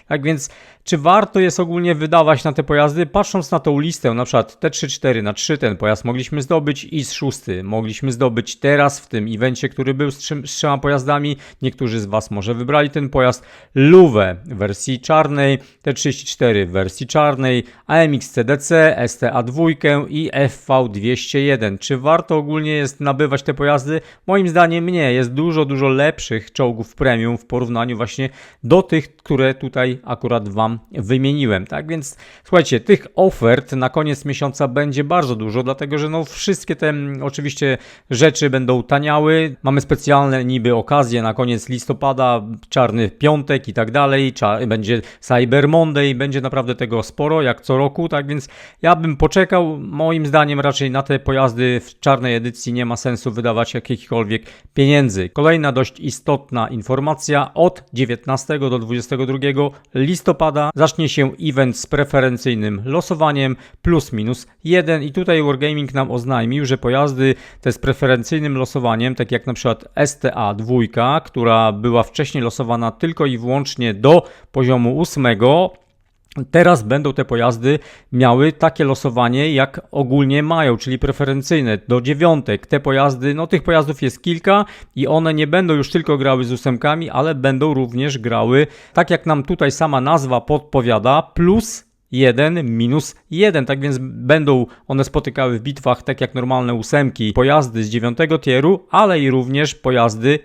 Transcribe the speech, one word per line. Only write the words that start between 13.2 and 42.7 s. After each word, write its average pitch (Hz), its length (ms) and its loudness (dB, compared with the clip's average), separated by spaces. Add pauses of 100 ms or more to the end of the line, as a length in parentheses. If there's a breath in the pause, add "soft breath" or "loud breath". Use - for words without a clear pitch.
Luwę 135 600 8 (100)
w 143 100 -12
wersji 104 440 -4
czarnej, 143 580 2 (240 loud breath)
T 139 120 -2
trzydzieści - 320 -4
cztery 104 400 0
w 85 60 -8
wersji 95 360 -4
czarnej, 131 560 0 (240 loud breath)
A 151 80 0
M 160 180 4
X - 180 -6
C 120 120 -2
D 143 140 0
C, 160 400 4
S 120 200 -4
T 117 140 0
A 123 120 0
dwójkę 147 680 0
i 156 240 -6
F 135 340 -2
V 131 220 2
dwieście 120 520 -2
jeden. 113 360 0
Czy 135 200 -4
warto 160 400 0
ogólnie 151 340 -4
jest 147 280 -4
nabywać 139 440 -2
te 147 100 -2
pojazdy? 147 480 0 (260 loud breath)
Moim 190 200 2
zdaniem 170 420 2
nie. 156 240 0
Jest 123 200 0
dużo, 156 320 0
dużo 135 220 0
lepszych 135 640 -2
czołgów 117 440 -4
premium 117 420 0
w - 80 -20
porównaniu 120 520 -4
właśnie 131 320 -6 (340 loud breath)
do 165 180 4
tych, 165 340 -4
które 135 380 0
tutaj 127 500 -4
akurat 120 460 -4
wam 110 300 -2 (120)
wymieniłem. 127 760 -2
Tak 147 200 -10
więc 156 300 -10 (260 loud breath)
słuchajcie, 156 360 2
tych - 360 2
ofert 120 560 2
na 127 180 -2
koniec 151 360 -4
miesiąca 139 420 -4
będzie 143 360 -2
bardzo 147 320 0
dużo, 110 280 -4
dlatego 139 340 -4
że 151 120 -4
no 160 160 -4
wszystkie - 500 -4
te, 151 140 -2
mm, 143 340 -6
oczywiście 139 540 -4 (320 loud breath)
rzeczy 143 400 2
będą 127 340 0
taniały. 151 800 0
Mamy 139 180 2
specjalne 139 640 0
niby 123 300 0
okazje 117 460 0
na 110 120 -2
koniec 123 360 -4
listopada, 127 720 -2 (280)
czarny 117 400 0